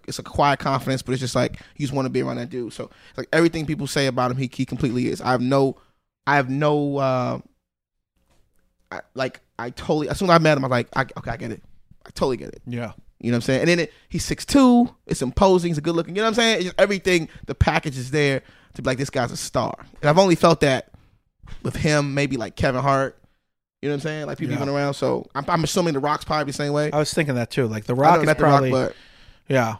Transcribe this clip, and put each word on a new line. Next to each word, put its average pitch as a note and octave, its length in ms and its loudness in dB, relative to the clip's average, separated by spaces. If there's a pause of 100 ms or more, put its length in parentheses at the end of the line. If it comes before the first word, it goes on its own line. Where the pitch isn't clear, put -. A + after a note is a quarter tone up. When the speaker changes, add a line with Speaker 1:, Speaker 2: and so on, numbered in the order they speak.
Speaker 1:
it's - 120 -10
a - 40 -12
quiet C#3+ 380 2
confidence, C3 420 -2
but B2 100 -6
it's C3 80 -2
just B2+ 140 -6
like, B2 240 -2 (180)
you C#3+ 100 -4
just C3 100 -6
wanna C3 140 -2
be B2+ 120 -2
around C3 140 -4
that A#2+ 140 -10
dude. A#2+ 240 -8
So, D#3 100 -12 (240)
it's - 100 -14
like, B2+ 140 -10
everything E3 340 2
people C#3+ 200 -4
say C#3 200 0
about B2 240 0
him, B2 60 -4
he, C3 160 -4
he C3 140 -4
completely B2 420 -2
is. - 140 -4
I - 80 -2
have B2 100 2
no, C3+ 360 2 (500)
I C#3+ 100 2
have C3 140 2
no, D3 480 0
uh, B2+ 400 0 (1500)
I, F#2 100 -10 (140)
like, C3 260 -6 (180)
I A#2+ 120 -8
totally, D3+ 380 -2
as C#3+ 100 -4
soon F#3+ 120 0
as E3 60 2
I - 20 2
met D#3 200 2
him, C3+ 60 -2
I'm B2+ 60 -4
like, A#2+ 240 0
I, C3+ 80 0 (140)
okay, - 140 -8
I A#2 60 -10
get - 160 -10
it. - 100 -14 (420)
I - 60 -20
totally C3+ 260 -4
get C2 120 -14
it. - 180 -18
Speaker 2:
Yeah. A#2+ 260 -10 (280)
Speaker 1:
You A#2 100 -4
know A#2+ 60 2
what - 0 -
I'm A#2 60 0
saying? C3 180 0
And D#3+ 80 2
then F3 120 4
it, - 120 -6 (160)
he's - 160 -6
six - 200 -6
two. B3 480 6 (140)
It's - 160 -4
imposing. F3+ 480 2
He's D3+ 80 -2
a D3 40 -4
good E3+ 120 -2
looking, E3 220 -4
you G3+ 60 -2
know A3+ 40 0
what A3+ 40 2
I'm G#3+ 40 -2
saying? A3+ 220 4
It's F3+ 80 -2
just F3+ 160 -2
everything, F#3 480 2 (180)
the C3+ 80 -8
package D#3 420 0
is B2+ 140 -8
there C#3+ 320 2 (320)
to - 80 -10
be B2+ 40 -6
like, C3 120 0
this C#3 120 -4
guy's B2 220 0
a - 40 -10
star. - 380 -4 (260)
And D3 100 2
I've D#3+ 80 6
only F#3+ 160 6
felt E3 260 4
that C3+ 300 0 (720)
with B2+ 140 -6
him, D3 380 0
maybe, C#3 220 -2
like, G#2 200 -8
Kevin C3 260 0
Hart. C3+ 360 0 (600)
You C#3 80 -4
know D3 60 -2
what - 20 -2
I'm C#3 40 -6
saying? D3+ 260 -6
Like, D3 120 -8
people D3+ 160 -4
Speaker 2:
Yeah. C#3+ 80 -4
Speaker 1:
even C#3 120 -4
around. C#3+ 200 -2
So B2+ 400 -2
I'm, C3+ 140 -6
I'm E3+ 160 0
assuming E3+ 300 0
The C3+ 60 -2
Rock's D3 240 -2
probably D3+ 200 -2
the C#3 80 -6
same D3 200 -4
way. D3+ 200 0
Speaker 2:
I D3 60 0
was D3+ 160 0
thinking D3 220 0
that A#2 140 -4
too. C3 160 0
Like, A2 180 -6
The B2 100 -4
Speaker 1:
I B2 40 0
Speaker 2:
Rock D3 140 6
Speaker 1:
never E3 100 4
Speaker 2:
is D3 40 2
Speaker 1:
met D3+ 120 2
The - 60 2
Rock, D3 80 6
Speaker 2:
probably, C3+ 180 4
Speaker 1:
but B2+ 240 0 (540)
Speaker 2:
yeah. A#2 320 0